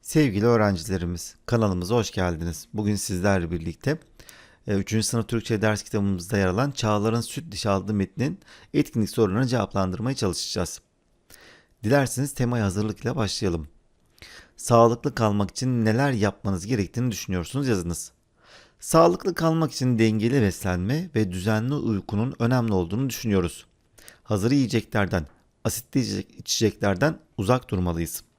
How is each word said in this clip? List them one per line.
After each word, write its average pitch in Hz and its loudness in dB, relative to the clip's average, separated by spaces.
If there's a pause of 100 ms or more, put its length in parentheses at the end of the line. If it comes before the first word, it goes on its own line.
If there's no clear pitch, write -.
Sevgili 117 2
öğrencilerimiz, 92 0 (120)
kanalımıza 101 0
hoş 113 0
geldiniz. 85 -4
Bugün 104 0
sizlerle 92 0
birlikte, 87 -4 (680)
e, 104 -2
üçüncü 104 0
sınıf 113 -2
Türkçe 113 -2
ders 107 2
kitabımızda 101 -2
yer 98 4
alan 110 0
Çağlar'ın 110 0
Süt 101 -10
Dişi 101 -2
adlı 98 0
metnin 120 -2 (340)
etkinlik 120 0
sorularını 113 2
cevaplandırmaya 107 -2
çalışacağız. - -4 (1040)
Dilerseniz 139 0
temaya 120 0
hazırlık 104 -2
ile 120 -4
başlayalım. 92 -2 (880)
Sağlıklı 117 4
kalmak 104 2
için 123 -2
neler 123 2
yapmanız 98 -2
gerektiğini 117 -2
düşünüyorsunuz 101 -4
yazınız. 87 -2 (680)
Sağlıklı 175 4
kalmak 160 0
için 127 0
dengeli 113 4
beslenme 101 -2
ve 107 0
düzenli 107 -2
uykunun 113 -2
önemli 117 2
olduğunu 98 0
düşünüyoruz. 98 -2 (560)
Hazır 107 0
yiyeceklerden, 104 0 (380)
asitli - -2
içecek-, 101 -6
içeceklerden 104 0 (180)
uzak 120 0
durmalıyız. 85 -2 (160)